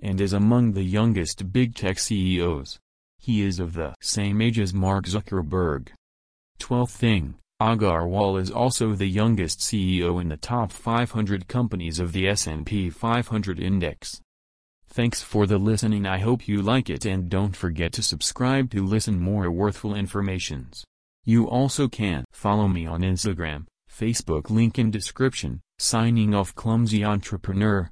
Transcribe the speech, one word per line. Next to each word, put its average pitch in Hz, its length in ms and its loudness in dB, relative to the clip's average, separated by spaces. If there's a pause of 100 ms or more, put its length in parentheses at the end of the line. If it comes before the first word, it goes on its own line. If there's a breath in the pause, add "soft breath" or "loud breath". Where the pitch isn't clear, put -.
and 95 180 -2
is 98 140 0
among 113 380 4
the 95 120 -2
youngest 98 680 0
big 120 220 2
tech 95 240 -2
C 92 380 0
E 87 60 0
Os. 78 360 -4 (400)
He 113 220 0
is 98 180 0
of 87 140 -4
the 82 300 -6
same 104 400 0
age 113 180 2
as 95 140 0
Mark 95 320 2
Zuckerberg. 87 840 -2 (720)
Twelfth 123 360 -2
thing, 92 400 2 (260)
Agarwal 98 800 2
is 92 120 -4
also 117 420 2
the 98 140 0
youngest 104 520 2
C 92 380 0
E 87 60 2
O 87 140 2
in 87 100 -2
the 78 80 -4
top 117 340 -2
five 117 400 -2
hundred 101 380 -2
companies 92 500 -2
of 87 140 -2
the 92 160 0
S 101 180 0
and 78 180 -6
P 95 240 -2
five 117 380 -2
hundred 98 320 -4
index. 90 600 -2 (640)
Thanks - 360 -2
for 104 220 2
the 98 140 4
listening. 104 480 0
I 95 140 -2
hope 117 260 0
you 101 160 0
like 120 260 0
it 76 160 -4
and 95 240 -2
don't 95 280 0
forget 85 380 -2
to 113 80 -4
subscribe 127 680 0
to 98 160 0
listen 107 320 0
more 92 320 0
worthful 101 460 -2
informations. 95 880 -6 (400)
You 113 240 4
also 131 400 0
can 90 420 -2
follow 104 380 2
me 87 180 0
on 82 140 -4
Instagram, 85 680 -2 (260)
Facebook, 92 580 -2
link 113 280 4
in 110 140 2
description. 104 680 -4 (200)
Signing 113 560 2
off, 98 180 0
Clumsy 110 500 2
Entrepreneur, 101 880 0